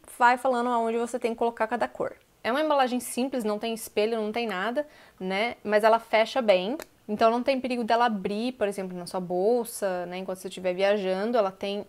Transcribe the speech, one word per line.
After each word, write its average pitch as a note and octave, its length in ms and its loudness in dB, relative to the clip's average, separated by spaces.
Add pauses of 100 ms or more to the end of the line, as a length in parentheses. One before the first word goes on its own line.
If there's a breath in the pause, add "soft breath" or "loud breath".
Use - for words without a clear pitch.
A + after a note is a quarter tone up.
(180)
vai B3 200 6
falando B3 320 0
aonde A#3 280 0
você A#3 220 -4
tem A#3 120 -2
que A#3 60 -6
colocar A3+ 300 0
cada A#3+ 200 -2
cor. - 280 -6 (280)
É G#3+ 60 -2
uma C4 100 0
embalagem C#4 400 2
simples, B3 440 -4
não G#3 160 -2
tem A#3 120 -6
espelho, A3+ 480 -2
não G#3+ 120 -2
tem A#3 160 -4
nada, A3 400 -2 (320 loud breath)
né? F#3+ 440 -2
Mas G#3 200 2
ela A3 160 6
fecha A3 420 2
bem. G3+ 340 4 (320)
Então A3 220 4
não A#3+ 140 0
tem C4+ 180 0
perigo B3 220 -2
dela A#3 220 2
abrir, G#3+ 480 -2
por A3 140 -2
exemplo, F#3+ 300 -6
na F3 80 -8
sua F#3 140 -6
bolsa, F#3 880 0
né? F3+ 100 -8
Enquanto F#3 220 -8
você - 80 -10
estiver F#3 260 -4
viajando, G3 640 2
ela G3 140 2
tem G3+ 380 -6